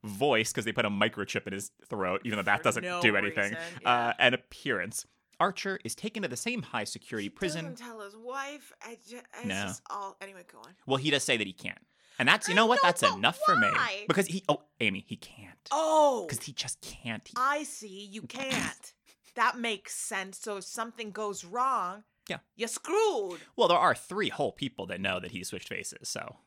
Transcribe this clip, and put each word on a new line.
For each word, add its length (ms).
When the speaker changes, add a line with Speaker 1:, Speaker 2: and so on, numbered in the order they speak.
Speaker 1:
voice, 500
'cause 120
they 80
put 120
a 40
microchip 580
in 60
his 180
throat, 400
even 120
though 60
that 160
Speaker 2:
For 40
Speaker 1:
doesn't 200
Speaker 2:
no 180
Speaker 1:
do 140
anything, 380
Speaker 2:
reason, 40
Speaker 1:
uh, 40
Speaker 2:
yeah. 300
Speaker 1:
and 160
appearance. 720
Archer 460
is 100
taken 280
to 40
the 80
same 260
high 220
security 440
Speaker 2:
He 20
Speaker 1:
prison. 420
Speaker 2:
doesn't 140
tell 160
his 160
wife. 640
I 160
ju-, 140
it's 80
Speaker 1:
No. 220
Speaker 2:
just 220
all, 300
anyway, 320
go 80
on. 160
Speaker 1:
Well, 120
he 140
does 120
say 140
that 100
he 60
can't. 320
And 100
that's, 220
you 40
Speaker 2:
I 20
Speaker 1:
know 100
what? 180
Speaker 2:
know, 60
Speaker 1:
That's 120
Speaker 2:
but 140
Speaker 1:
enough 300
for 100
me. 160
Speaker 2:
why? 380
Speaker 1:
Because 180
he, 220
oh, 140
Amy, 260
he 80
can't. 420
Speaker 2:
Oh. 580
Speaker 1:
'Cause 140
he 80
just 300
can't. 440
He 120
Speaker 2:
I 260
see. 420
You 180
can't. 760
Speaker 1:
<laughs> 40
Speaker 2:
That 220
makes 380
sense. 440
So 180
if 80
something 460
goes 340
wrong, 580
Speaker 1:
Yeah. 120
Speaker 2:
you're 100
screwed. 720
Speaker 1:
Well, 140
there 80
are 180
three 340
whole 220
people 360
that 120
know 220
that 100
he 140
switched 240
faces, 400
so. 380